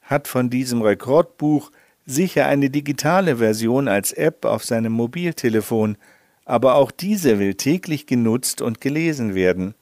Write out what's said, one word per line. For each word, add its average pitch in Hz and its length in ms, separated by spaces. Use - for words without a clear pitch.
hat 143 280
von 123 200
diesem 123 340
Rekordbuch 147 880
sicher 147 420
eine 139 240
digitale 147 680
Version 113 500
als 101 240
App 156 320
auf 107 200
seinem 113 280
Mobiltelefon, 117 1040
aber 127 320
auch 139 160
diese 175 480
will 98 140
täglich 160 520
genutzt 120 560
und 113 180
gelesen 143 540
werden. 92 480